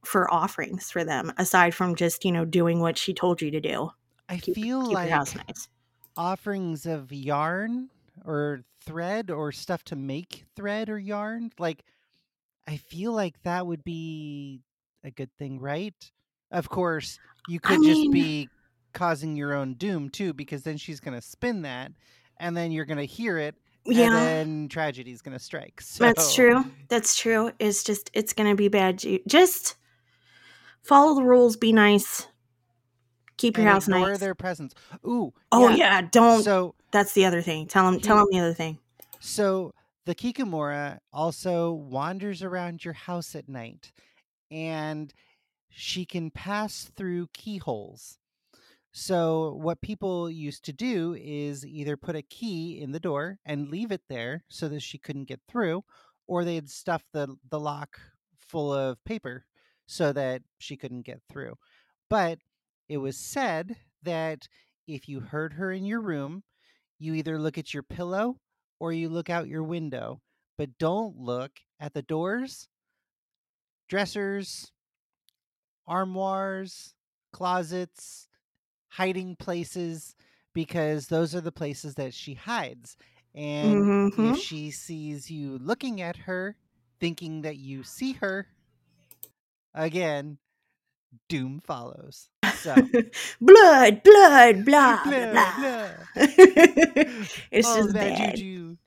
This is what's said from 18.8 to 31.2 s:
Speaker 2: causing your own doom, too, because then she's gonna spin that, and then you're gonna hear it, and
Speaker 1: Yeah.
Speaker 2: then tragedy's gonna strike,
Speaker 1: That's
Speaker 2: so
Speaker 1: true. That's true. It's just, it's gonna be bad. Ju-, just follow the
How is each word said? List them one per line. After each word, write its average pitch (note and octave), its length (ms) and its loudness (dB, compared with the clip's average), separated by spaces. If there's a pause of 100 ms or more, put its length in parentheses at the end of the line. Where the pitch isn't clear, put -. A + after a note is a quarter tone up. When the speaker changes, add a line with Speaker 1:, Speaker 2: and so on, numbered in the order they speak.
Speaker 2:
causing D#3+ 440 -4
your C#3+ 180 -4
own C3+ 200 -4
doom, D3+ 360 -6
too, F3+ 240 -6
because C#3+ 300 -12
then D#3 120 -8
she's D3+ 240 -14
gonna B2 220 -12
spin A#3 400 -6
that, C3 300 -12 (460)
and E3+ 180 -8
then E3+ 160 -4
you're D#3 120 -4
gonna C#3+ 200 -6
hear F#3+ 340 -6
it, D3+ 160 -6 (320)
and A#3+ 100 2
Speaker 1:
Yeah. A#3 160 8
Speaker 2:
then D#3 560 0
tragedy's C3 540 -8
gonna C3 160 -14
strike, - 420 -14 (180)
Speaker 1:
That's A3+ 300 4
Speaker 2:
so - 60 0
Speaker 1:
true. B3 300 6 (240)
That's A#3 280 0
true. A3+ 420 0
It's G#3 260 0
just, G#3 280 -4
it's G#3+ 220 -2
gonna G#3 200 4
be G3+ 140 2
bad. F#3+ 300 2
Ju-, F#3 280 -2
just F4+ 500 4 (1080)
follow D4 320 8
the C4+ 80 2